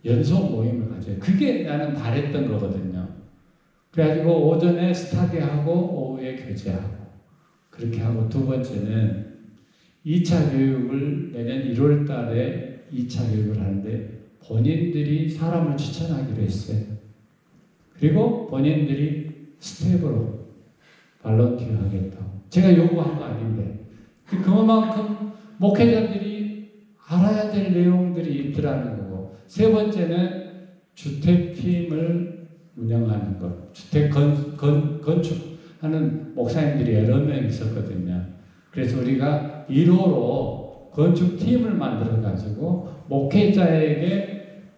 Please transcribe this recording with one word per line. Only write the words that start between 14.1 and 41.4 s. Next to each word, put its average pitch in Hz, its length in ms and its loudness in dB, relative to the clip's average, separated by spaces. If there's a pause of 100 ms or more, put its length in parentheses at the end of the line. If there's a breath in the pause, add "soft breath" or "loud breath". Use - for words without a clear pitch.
본인들이 147 920 0
사람을 165 460 0
추천하기로 135 680 -4
했어요. 101 360 -2 (1200)
그리고 - 480 2
본인들이 143 880 -2 (240)
스텝으로 143 880 -2 (760 soft breath)
발런티어 113 560 2
하겠다고. - 720 -6
제가 180 260 8
요구한 165 420 2
거 135 60 -8
아닌데. 110 600 -6 (380 loud breath)
그-, 180 180 -2
그만큼 220 880 2 (260 loud breath)
목회자들이 - 1120 2 (380)
알아야 208 420 2
될 190 220 0
내용들이 170 760 2
있더라는 123 480 -4
거고. 95 380 -10 (120 loud breath)
세 220 240 4
번째는 185 920 0 (280)
주택팀을 170 1500 0 (300)
운영하는 110 600 -2
것. 90 360 -10
주택 147 360 0
건-, 147 460 2
건-, 147 440 2
건축하는 - 1300 -4
목사님들이 127 600 0
여러 113 240 4
명 139 280 0
있었거든요. 92 760 -4 (460 loud breath)
그래서 127 300 -2
우리가 135 680 0
일 160 220 6
호로 - 1000 0
건축팀을 180 840 2